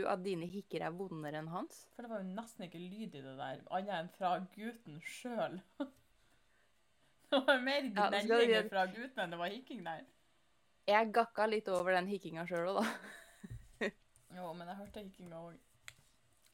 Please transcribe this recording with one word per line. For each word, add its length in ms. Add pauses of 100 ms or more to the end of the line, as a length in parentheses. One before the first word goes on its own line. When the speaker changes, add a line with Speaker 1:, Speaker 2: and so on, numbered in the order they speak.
Speaker 1:
at 160
dine 280
hikker 320
er 100
vondere 460
enn 100
hans? 420
Speaker 2:
For 140
det 60
var 100
jo 140
nesten 320
ikke 140
lyd 340
i 80
det 140
der, 280
annet 300
enn 180
fra 200 (100)
gutten 640
selv. 540 (180)
<laughs> 120 (1400)
Det 100
var 240
mer 160
Speaker 1:
Ja, 300
nå 80
skal 80
Speaker 2:
gnelling 260
Speaker 1:
jeg 160
Speaker 2:
fra 160
gutten 380
enn 100
det 60
var 100
hikking 320
der. 220 (840)
Speaker 1:
Jeg 220
gakka 400
litt 240
over 220
den 100
hikkinga 400
selv 300
også, 80
da. 1040
<laughs> 480
Speaker 2:
Jo, 160
men 160
jeg 80
hørte 240
hikkinga 380
også. 560 (580)